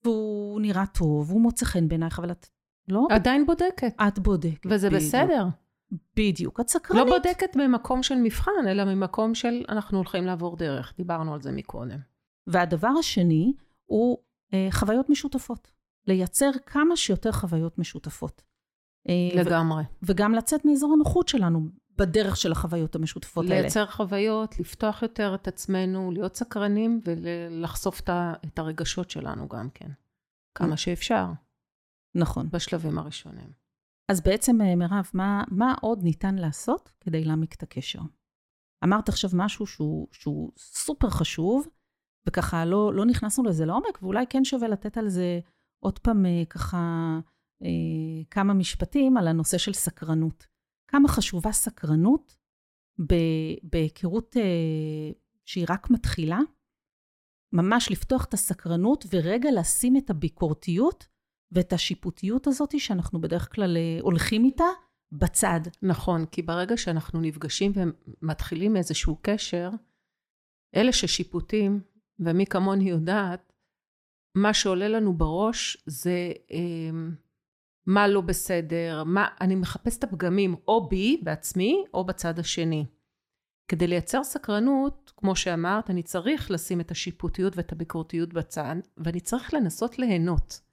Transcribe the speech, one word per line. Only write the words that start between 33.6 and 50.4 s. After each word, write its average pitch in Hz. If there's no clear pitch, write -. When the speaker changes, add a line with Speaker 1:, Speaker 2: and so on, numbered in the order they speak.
Speaker 1:
אז 180
בעצם, 254
אה, 180
מירב, 175
מה, 202
מה 240
עוד 220
ניתן 170
לעשות 185
כדי 160
להעמיק 160
את -
הקשר? -
אמרת 208
עכשיו 202
משהו 202
שהוא, 156
שהוא -
סופר -
חשוב, 196
וככה 165
לא, 202
לא 196
נכנסנו 240
לזה 165
לעומק, 226
ואולי 196
כן 262
שווה 240
לתת 208
על 214
זה 175
עוד 196
פעם, 214
אה, 170
ככה, 165
אה, 160
כמה 196
משפטים 254
על 175
הנושא 165
של 202
סקרנות. 160